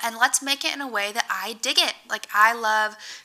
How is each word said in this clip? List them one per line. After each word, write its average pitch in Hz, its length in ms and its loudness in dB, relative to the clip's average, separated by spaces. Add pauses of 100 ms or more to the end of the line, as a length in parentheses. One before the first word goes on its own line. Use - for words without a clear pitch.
and 226 120 -2
let's 262 260 2
make 277 220 -2
it 320 100 -2
in 277 60 -8
a 277 80 -6
way 208 240 -2
that 226 160 -2
I 196 320 -6
dig 269 180 0
it. 294 160 2 (140)
Like, - 240 -8
I 220 220 6
love 214 420 0 (280)